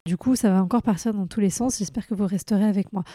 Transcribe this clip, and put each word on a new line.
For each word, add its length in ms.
Du 120
coup, 180
ça 140
va 140
encore 200
partir 300
dans 140
tous 120
les 100
sens, 300
j'espère 280
que 60
vous 140
resterez 380
avec 280
moi. 100